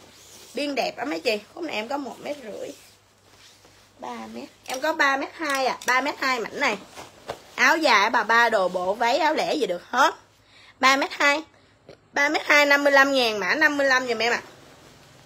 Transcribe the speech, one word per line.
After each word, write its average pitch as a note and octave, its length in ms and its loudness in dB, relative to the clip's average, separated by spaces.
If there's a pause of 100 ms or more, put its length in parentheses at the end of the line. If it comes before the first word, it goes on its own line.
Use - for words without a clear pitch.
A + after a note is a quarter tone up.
(540)
Biên C#4+ 220 -6
đẹp G#3 220 -4
lắm C4 120 -8
mấy E4 100 -6
chị. A3 200 -2 (140)
Khúc F4 100 -12
này D4+ 120 -8
em G#3+ 120 -6
có C#4+ 100 -6
một C4 260 -10
mét D4 200 -8
rưỡi. - 260 -12 (1300)
Ba A#3+ 180 -12 (160)
mét. B3+ 160 -14 (160)
Em C4 160 -10
có D#4 120 0
ba C#4 240 0
mét D#4 160 -8
hai C#4 320 -4
à, G#3+ 200 -4
ba B3+ 160 0
mét D4 180 -4
hai C4 200 -2
mảnh G#3 200 -10
này. A#3 180 -2 (800)
Áo C#4 220 4
dài A#3 320 4
bà A#3+ 140 0
ba, A3+ 260 4
đồ F#3+ 200 2
bộ, F#3 240 -2
váy, A#3+ 240 0
áo D#4 160 2
lẻ G3 200 -2
gì A3+ 140 -2
được F3 220 -4
hết. C#4+ 260 2 (640)
Ba C4 160 4
mét D4 160 -2
hai. D4+ 320 0 (720)
Ba C#4+ 160 2
mét D4 160 -2
hai, D4 200 6
năm C#4+ 180 4
mươi C#4+ 100 4
lăm C#4 200 6
ngàn, A3+ 260 0
mã F#3 160 -2
năm D4 220 2
mươi C#4 100 2
lăm B3+ 200 0
giùm A3+ 100 -2
em A3+ 160 0
ạ. - 80 -4 (840)